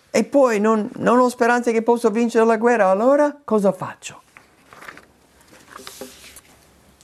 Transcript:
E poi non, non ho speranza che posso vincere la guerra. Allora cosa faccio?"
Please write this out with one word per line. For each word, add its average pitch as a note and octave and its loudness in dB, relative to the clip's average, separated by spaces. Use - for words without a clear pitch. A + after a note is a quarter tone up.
E A3+ 2
poi A#3+ 0
non, G#3+ 0
non A3 0
ho B3 2
speranza A#3+ 0
che A3 0
posso A#3 0
vincere A3+ 0
la A3+ 2
guerra. A3 2
Allora C#4+ 2
cosa G3+ 0
faccio?" - -14